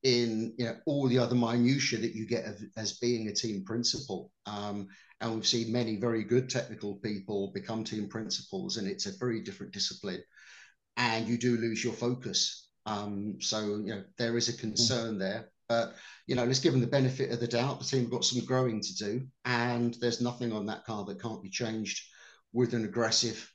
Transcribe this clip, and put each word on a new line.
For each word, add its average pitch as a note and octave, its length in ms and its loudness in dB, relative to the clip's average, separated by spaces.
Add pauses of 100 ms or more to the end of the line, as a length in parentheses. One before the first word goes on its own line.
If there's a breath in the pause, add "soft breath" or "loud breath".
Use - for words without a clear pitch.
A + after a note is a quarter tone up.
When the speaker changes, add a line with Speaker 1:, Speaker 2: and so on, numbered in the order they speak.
Speaker 1:
in, A#2 540 4
you B2 80 2
know, A2+ 100 -2 (120)
all C#3+ 200 2
the B2+ 120 6
other A#2+ 160 4
minutiae A#2+ 640 4
that A2 160 -2
you A2 100 -4
get A#2 200 -2
of, G2+ 140 -10 (160)
as A2 220 -4
being A#2+ 300 0
a G#2 40 -4
team G2 320 -2
principal. A2+ 680 -2 (160)
Um, G#2 400 -4 (320 loud breath)
and A2+ 160 -2
we've A2 100 -2
seen A#2 260 2
many A2 260 2
very A2+ 260 2
good B2 260 4
technical G#2 460 -4
people G2+ 580 -4
become A2+ 300 -4
team G#2+ 240 -4
principals, G2 680 -4
and G2+ 100 -4
it's - 180 -4
a F#2+ 140 -6
very A#2 220 -2
different F#2+ 320 -12
discipline. G2 500 -4 (720 loud breath)
And A2+ 300 2
you A#2+ 100 2
do A#2+ 180 2
lose A2+ 280 -2
your A#2+ 100 0
focus. - 760 -2 (160)
Um, G#2 540 -4
so, G#2+ 440 -2
you G#2+ 80 -4
know, G2 100 -8 (140)
there A#2 200 0
is A#2 120 2
a A#2 80 -4
concern A2+ 600 0
Speaker 2:
Mm. - 20 -4
Speaker 1:
there. G2+ 320 -4 (180)
But, A#2 240 2 (320 loud breath)
you B2+ 100 0
know, B2 100 4
let's B2+ 140 4
give E3 120 6
them C3 100 6
the A2+ 60 4
benefit C3 420 2
of A#2 100 -2
the A#2+ 80 0
doubt. A#2+ 320 0
The - 60 -8
team C3+ 160 2
have A2+ 100 0
got A#2+ 140 0
some B2 180 2
growing B2+ 380 2
to - 140 -6
do, A#2 320 -2 (180)
and A#2+ 560 2
there's A#2+ 180 2
nothing A#2+ 320 0
on G#2+ 140 -2
that G#2 180 -6
car G#2 220 -4
that G2 160 -8
can't G#2+ 220 -6
be G2 80 -12
changed A2 520 -4 (500 loud breath)
with A#2+ 200 4
an A2+ 120 2
aggressive A2 680 2